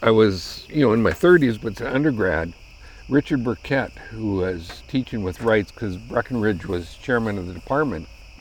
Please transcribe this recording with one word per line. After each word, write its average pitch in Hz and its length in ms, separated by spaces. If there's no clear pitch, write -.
I 113 100
was, 104 560
you 151 180
know, 107 60
in 113 100
my 95 100
thirties, 147 460
but 113 140
it's - 80
an 123 80
undergrad. 107 640
Richard 139 340
Burkett, 120 500
who 107 260
was 90 520
teaching 123 360
with - 160
Wrights, 110 320
'cause 95 240
Breckenridge 110 720
was 87 280
chairman 113 440
of 90 100
the 90 60
department, 117 520